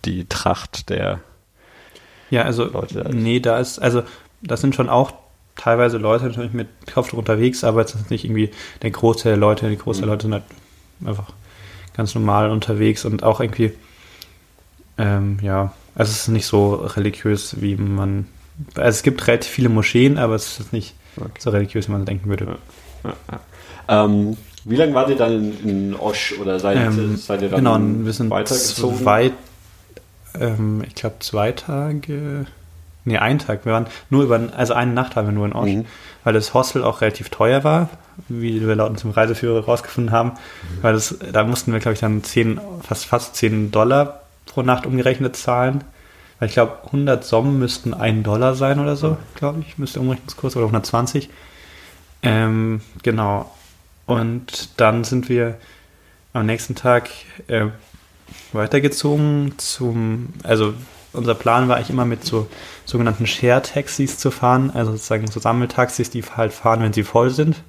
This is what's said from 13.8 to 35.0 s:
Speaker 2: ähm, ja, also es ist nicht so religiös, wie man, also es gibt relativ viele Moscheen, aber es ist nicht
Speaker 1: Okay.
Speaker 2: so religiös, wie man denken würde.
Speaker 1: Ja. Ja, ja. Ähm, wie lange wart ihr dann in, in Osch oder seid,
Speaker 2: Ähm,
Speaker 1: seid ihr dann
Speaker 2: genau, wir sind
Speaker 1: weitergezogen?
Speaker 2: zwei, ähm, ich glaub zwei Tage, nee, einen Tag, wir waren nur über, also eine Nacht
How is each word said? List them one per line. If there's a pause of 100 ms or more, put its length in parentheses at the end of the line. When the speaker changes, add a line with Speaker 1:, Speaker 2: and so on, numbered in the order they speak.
Speaker 2:
ähm,
ja, (240)
also
es
ist
nicht
so
religiös,
wie
man, (480)
also
es
gibt
relativ
viele
Moscheen,
aber
es
ist
nicht (240)
Speaker 1:
Okay. (100)
Speaker 2:
so
religiös,
wie
man
denken
würde.
Speaker 1:
Ja.
Ja, (180)
ja.
Ähm, (280)
wie
lange
wart
ihr
dann (300)
in,
in
Osch
oder
seid,
Speaker 2:
Ähm,
Speaker 1:
seid
ihr
dann
Speaker 2:
genau, (260)
wir
sind
Speaker 1:
weitergezogen?
Speaker 2:
zwei, (1080)
ähm,
ich
glaub
zwei
Tage, (580)
nee,
einen
Tag,
wir
waren (220)
nur
über, (160)
also
eine
Nacht